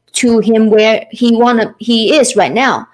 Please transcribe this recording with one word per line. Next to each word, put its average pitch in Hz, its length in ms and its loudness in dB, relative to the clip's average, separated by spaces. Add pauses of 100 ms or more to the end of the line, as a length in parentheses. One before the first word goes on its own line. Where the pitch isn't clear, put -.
(140)
to 233 260 0
him 220 280 2
where 214 420 2
he 233 240 0
wanna, 233 440 0
he 226 360 0
is 254 220 0
right 165 160 0
now. 233 420 -2